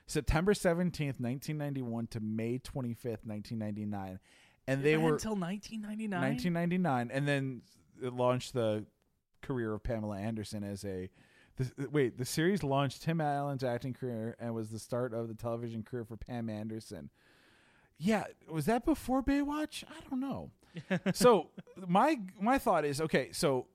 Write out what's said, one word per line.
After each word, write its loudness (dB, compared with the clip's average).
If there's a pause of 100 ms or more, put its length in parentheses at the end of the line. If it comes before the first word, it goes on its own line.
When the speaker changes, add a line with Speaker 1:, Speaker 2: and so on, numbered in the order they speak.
Speaker 1:
September 4
seventeenth, 0
nineteen -4
ninety-one -4
to -8
May -2
twenty-fifth, -6
nineteen -8
ninety-nine. -6 (480)
And 0
Speaker 2:
It 0
Speaker 1:
they 6
Speaker 2:
ran 4
Speaker 1:
were 6
Speaker 2:
until -2
nineteen -6
ninety-nine? -4
Speaker 1:
nineteen 0
ninety-nine, 2
and 0
then 0 (420)
it -2
launched 2
the 2 (560)
career -2
of -6
Pamela -4
Anderson -4
as -6
a, -6 (480)
the, -4
wait, 2
the -4
series 2
launched 0
Tim 0
Allen's -2
acting -2
career -6
and -4
was -4
the -6
start -2
of -4
the -10
television -6
career -6
for -12
Pam -6
Anderson. -8 (880)
Yeah, 2 (240)
was -2
that 4
before 2
Baywatch? 0
I -16
don't -2
know. -4 (400)
Speaker 2:
<laughs> - (220)
Speaker 1:
So 8 (360)
my, 4 (220)
my 4
thought 4
is, 0
okay, 2
so 2